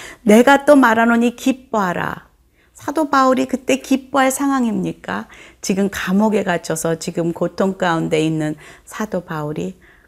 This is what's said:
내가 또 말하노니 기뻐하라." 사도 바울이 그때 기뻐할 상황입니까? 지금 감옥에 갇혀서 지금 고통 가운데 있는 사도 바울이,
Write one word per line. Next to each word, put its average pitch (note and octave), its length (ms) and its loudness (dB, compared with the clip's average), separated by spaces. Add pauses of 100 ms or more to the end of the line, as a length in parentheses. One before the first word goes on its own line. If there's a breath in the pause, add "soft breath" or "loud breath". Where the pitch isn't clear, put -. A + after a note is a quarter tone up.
(240 loud breath)
내가 A#3+ 420 6
또 D4 100 8
말하노니 A#3 600 4
기뻐하라." - 920 -4 (440)
사도 D4+ 360 -4
바울이 C4 360 2
그때 C4 360 -2
기뻐할 C4+ 500 0
상황입니까? G#3+ 960 -4 (340 loud breath)
지금 F#3+ 300 0
감옥에 G3+ 520 0
갇혀서 E3 560 -4
지금 E3+ 340 -4
고통 F#3+ 440 -4
가운데 E3 440 -2
있는 D#3 340 -2 (300 loud breath)
사도 G#3 400 -8
바울이, D#3 520 -8 (300 soft breath)